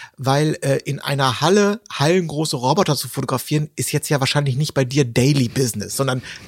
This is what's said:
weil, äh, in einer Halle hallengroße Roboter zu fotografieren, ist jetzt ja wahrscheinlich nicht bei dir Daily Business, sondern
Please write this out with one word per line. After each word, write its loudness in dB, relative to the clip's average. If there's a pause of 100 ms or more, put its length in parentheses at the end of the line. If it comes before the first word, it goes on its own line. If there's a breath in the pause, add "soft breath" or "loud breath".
(160 loud breath)
weil, 0
äh, 0
in -6
einer 0
Halle 4 (100)
hallengroße 0
Roboter 2
zu -8
fotografieren, 0
ist -6
jetzt -2
ja 2
wahrscheinlich 0
nicht -2
bei 2
dir 0
Daily 2
Business, -4
sondern -2 (260 loud breath)